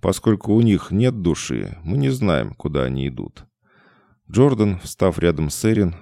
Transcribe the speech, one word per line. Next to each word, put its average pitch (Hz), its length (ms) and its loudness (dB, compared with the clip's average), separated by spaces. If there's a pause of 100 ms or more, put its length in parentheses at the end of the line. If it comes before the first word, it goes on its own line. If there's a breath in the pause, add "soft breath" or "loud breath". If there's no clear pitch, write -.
поскольку 98 520 0
у 113 80 6
них 107 300 2
нет 113 300 0
души, 65 600 -4
мы 87 140 -2
не 139 120 0
знаем, 87 440 0
куда 71 300 -4
они 67 240 -2
идут». 60 380 -10 (840 soft breath)
Джордан, 107 480 2
встав - 400 -2
рядом 78 300 0
с - 160 -4
Эрин, 101 360 2